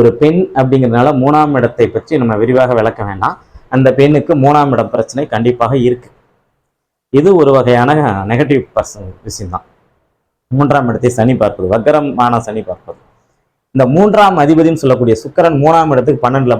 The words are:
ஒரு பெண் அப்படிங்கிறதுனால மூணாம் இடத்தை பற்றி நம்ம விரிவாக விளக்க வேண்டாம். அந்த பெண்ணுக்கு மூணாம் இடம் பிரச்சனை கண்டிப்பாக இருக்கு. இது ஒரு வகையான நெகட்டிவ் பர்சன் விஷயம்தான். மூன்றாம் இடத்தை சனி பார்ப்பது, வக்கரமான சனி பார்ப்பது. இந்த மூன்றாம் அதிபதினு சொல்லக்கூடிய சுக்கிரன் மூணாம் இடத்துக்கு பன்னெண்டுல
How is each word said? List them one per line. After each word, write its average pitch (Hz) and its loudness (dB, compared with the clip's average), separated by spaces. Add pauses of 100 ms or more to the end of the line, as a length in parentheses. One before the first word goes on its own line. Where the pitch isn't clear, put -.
ஒரு 95 6 (100)
பெண் 160 2 (200)
அப்படிங்கிறதுனால 127 0 (140)
மூணாம் 147 0
இடத்தை 120 0
பற்றி - -8
நம்ம 113 -2
விரிவாக 127 0
விளக்க 110 -2
வேண்டாம். 98 -6 (380)
அந்த 131 2 (100)
பெண்ணுக்கு 147 2 (120)
மூணாம் 143 2
இடம் 110 -2
பிரச்சனை 120 -4 (100)
கண்டிப்பாக 117 0 (120)
இருக்கு. 123 -4 (1040)
இது 147 2 (120)
ஒரு 139 4
வகையான 123 2 (400)
நெகட்டிவ் 131 0 (140)
பர்சன் 101 -8 (160)
விஷயம்தான். 92 -12 (840)
மூன்றாம் 139 0
இடத்தை 123 -2
சனி 120 2
பார்ப்பது, 101 -2
வக்கரமான 123 0
சனி 110 -10
பார்ப்பது. - -16 (760)
இந்த 131 2 (100)
மூன்றாம் 196 2
அதிபதினு 160 2
சொல்லக்கூடிய 123 2
சுக்கிரன் 160 0
மூணாம் 160 2
இடத்துக்கு 131 0
பன்னெண்டுல 123 0